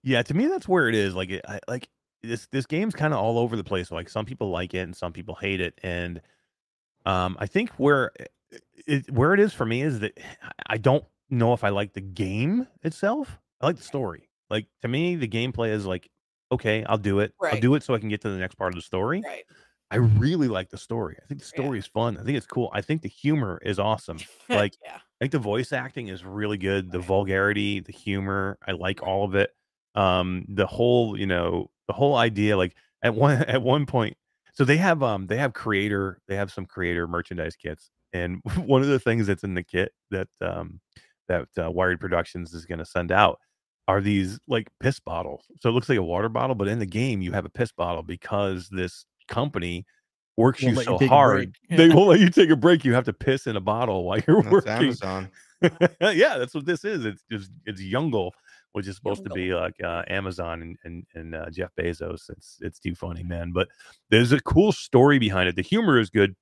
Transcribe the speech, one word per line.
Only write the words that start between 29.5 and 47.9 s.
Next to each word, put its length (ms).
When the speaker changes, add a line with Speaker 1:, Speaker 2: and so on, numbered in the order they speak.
Speaker 1:
Um, 540
the 180
whole, 520
you 80
know, 440
the 60
whole 240
idea, 400
like, 180
at 120
one, 220
<laughs> 120
at 140
one 240
point, 300
so 120
they 120
have, 260
um, 240
they 100
have 160
creator, 760
they 100
have 140
some 160
creator 400
merchandise 500
kits. 340
And 320
<laughs> 120
one 260
of 60
the 100
things 280
that's 180
in 100
the 80
kit 300
that, 180
um, 400
that, 180
uh, 120
Wired 300
Productions 520
is 120
gonna 200
send 260
out 280
are 140
these, 460
like, 220
piss 180
bottles. 460
So 80
it 40
looks 160
like 100
a 40
water 260
bottle, 260
but 140
in 100
the 80
game, 340
you 120
have 120
a 40
piss 240
bottle 300